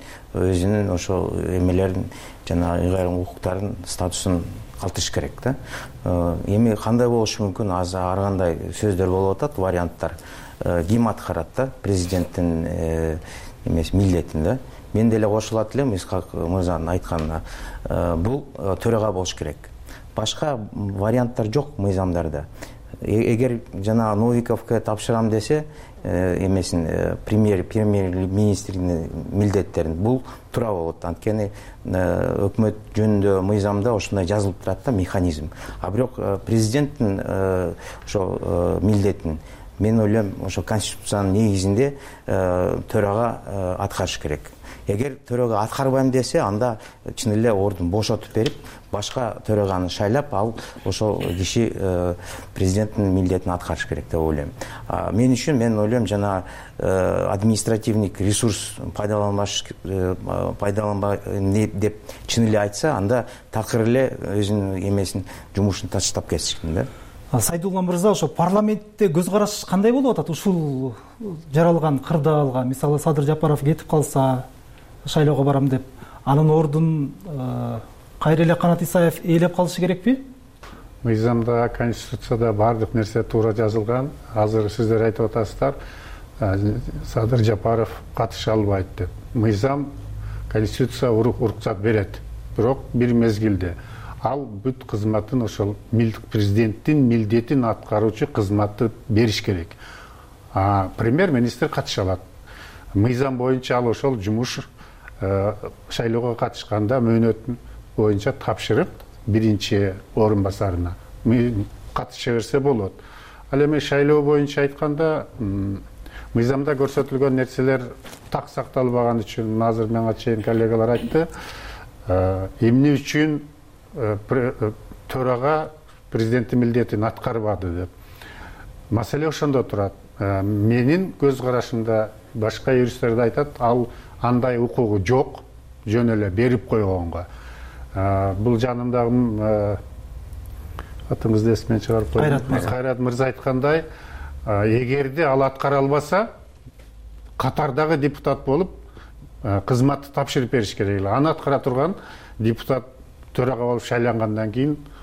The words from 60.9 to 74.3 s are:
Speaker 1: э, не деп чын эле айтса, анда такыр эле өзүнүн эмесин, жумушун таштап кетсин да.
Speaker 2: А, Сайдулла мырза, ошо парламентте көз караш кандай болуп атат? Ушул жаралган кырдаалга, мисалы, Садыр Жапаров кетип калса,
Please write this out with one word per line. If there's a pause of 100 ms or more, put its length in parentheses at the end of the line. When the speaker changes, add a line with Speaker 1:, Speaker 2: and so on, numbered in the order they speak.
Speaker 1:
э,
не
деп (280)
чын
эле
айтса,
анда (260)
такыр
эле
өзүнүн
эмесин, (300)
жумушун
таштап
кетсин
да. (440)
Speaker 2:
А,
Сайдулла
мырза,
ошо
парламентте
көз
караш
кандай
болуп
атат?
Ушул (600)
жаралган
кырдаалга,
мисалы,
Садыр
Жапаров
кетип
калса, (600)